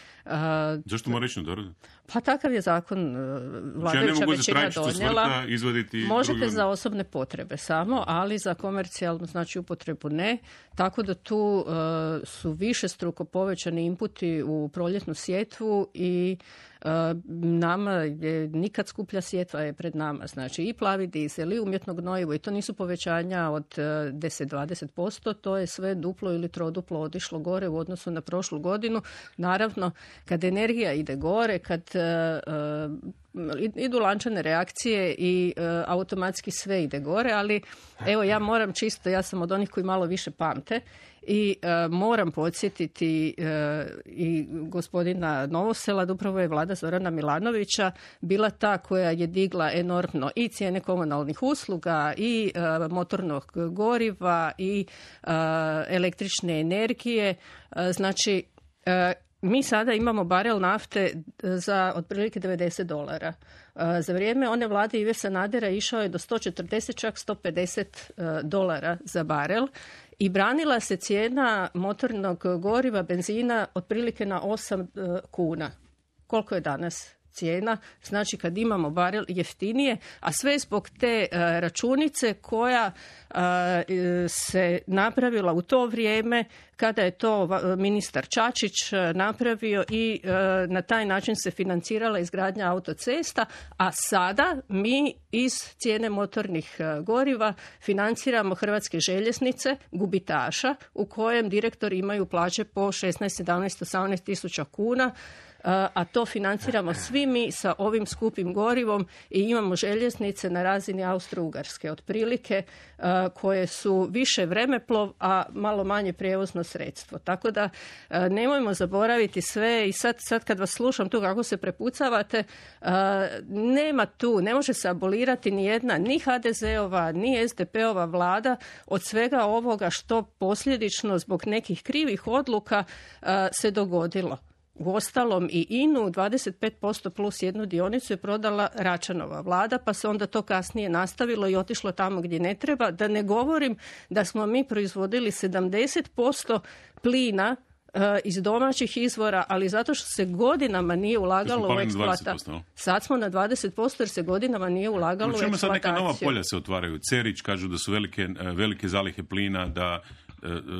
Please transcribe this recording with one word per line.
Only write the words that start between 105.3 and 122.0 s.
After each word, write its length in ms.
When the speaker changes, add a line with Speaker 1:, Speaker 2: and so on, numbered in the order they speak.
Speaker 1:
A, 300
a 100
to 220
financiramo 680
svi 320
mi 260
sa 260
ovim 280
skupim 460
gorivom 540
i 100
imamo 360
željeznice 760
na 120
razini 400
Austro-Ugarske 880
otprilike, 720
a, 300
koje 380
su 440
više 360
vremeplov, 760
a 220
malo 320
manje 280
prijevozno 520
sredstvo. 540
Tako 320
da, 180
a, 200
nemojmo 460
zaboraviti 680
sve 460
i 40
sad, 260
sad 260
kad 140
vas 120
slušam 380
tu 120
kako 220
se 140
prepucavate, 880